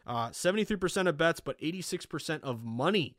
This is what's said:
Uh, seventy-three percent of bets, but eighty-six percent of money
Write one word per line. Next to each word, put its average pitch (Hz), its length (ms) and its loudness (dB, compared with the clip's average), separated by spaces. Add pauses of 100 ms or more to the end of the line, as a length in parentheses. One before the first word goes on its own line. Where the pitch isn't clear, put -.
Uh, 117 260 -2
seventy-three 202 440 2
percent 185 320 2
of 156 100 2
bets, 165 220 4
but - 220 -6
eighty-six 175 440 -4
percent 151 380 -4
of 120 180 -4
money 127 580 2